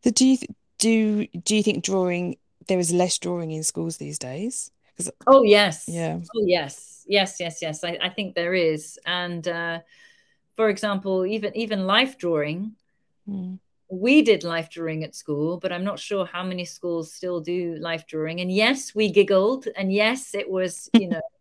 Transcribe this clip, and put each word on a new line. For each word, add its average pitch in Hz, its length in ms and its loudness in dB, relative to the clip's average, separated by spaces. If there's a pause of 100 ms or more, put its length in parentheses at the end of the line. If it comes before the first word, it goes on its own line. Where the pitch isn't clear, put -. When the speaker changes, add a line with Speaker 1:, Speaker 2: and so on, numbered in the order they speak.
Speaker 1:
So 247 80 4
do 262 140 4
you 262 120 6
th-, - 140 -8 (260)
do, 214 500 2
do - 280 -4
you 214 80 4
think 202 200 0
drawing, 180 540 -2 (300)
there 185 120 2
is 170 120 0
less 175 260 2
drawing 175 340 -4
in 156 120 -6
schools 165 340 -6
these 147 220 -10
days? 156 520 -8 (260)
'Cause - 120 -8 (180)
Speaker 2:
Oh, 269 160 10
yes. 208 440 4
Speaker 1:
Yeah. 165 320 -4 (160)
Speaker 2:
Oh, 214 100 0
yes. 165 600 -2
Yes, 196 320 0
yes, 165 220 -8
yes. 156 220 -6
I, 175 180 -6
I 185 80 -2
think 190 260 -8
there 170 180 0
is. 160 520 0
And, 175 420 -4
uh, 170 320 -4 (760)
for 220 140 4
example, 196 560 0
even, 208 300 -4
even 208 320 -2
life 247 300 2
drawing, 170 580 -2 (520)
Speaker 1:
Mm. 185 320 -10 (300)
Speaker 2:
we 233 320 6
did 208 220 4
life 165 260 -4
drawing 160 340 -6
at 151 120 -12
school, 156 420 -2
but 180 140 -4
I'm 180 120 -4
not 196 160 -4
sure 196 260 -4
how 180 180 -8
many 180 220 -6
schools 170 480 -6
still 180 260 -6
do 170 400 -4
life 165 280 -6
drawing. 160 340 -6
And 180 100 -2
yes, 226 420 2
we 208 180 2
giggled. 202 640 4
And 190 180 -2
yes, 220 420 0
it 202 140 -6
was, 185 440 -4
you 208 140 8
Speaker 1:
<laughs> 165 60 -2
Speaker 2:
know 160 80 -4 (200)